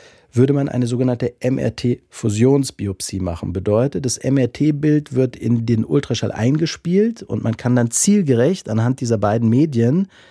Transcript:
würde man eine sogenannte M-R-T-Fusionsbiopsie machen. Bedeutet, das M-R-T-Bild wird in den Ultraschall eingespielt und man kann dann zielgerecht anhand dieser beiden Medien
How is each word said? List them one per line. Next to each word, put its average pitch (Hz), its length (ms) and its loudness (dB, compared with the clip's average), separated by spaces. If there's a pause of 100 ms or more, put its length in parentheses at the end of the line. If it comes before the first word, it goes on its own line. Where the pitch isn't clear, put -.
(320)
würde 135 220 4
man 139 160 0
eine 123 180 0
sogenannte 123 540 -2
M-R-T-Fusionsbiopsie 120 1800 -2
machen. 92 320 -6
Bedeutet, 110 540 0
das 120 120 -4
M-R-T-Bild 143 960 0
wird 127 220 0
in 117 300 -2
den 113 180 0
Ultraschall - 480 -2
eingespielt 170 920 -2
und - 220 -6
man 113 140 -2
kann 123 180 0
dann 117 160 2
zielgerecht 170 800 2
anhand 113 320 0
dieser 117 160 0
beiden 110 320 2
Medien 135 580 2 (240)